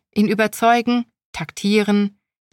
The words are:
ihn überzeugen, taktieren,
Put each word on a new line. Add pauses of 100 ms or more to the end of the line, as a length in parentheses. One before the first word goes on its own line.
(140)
ihn
überzeugen, (260)
taktieren, (340)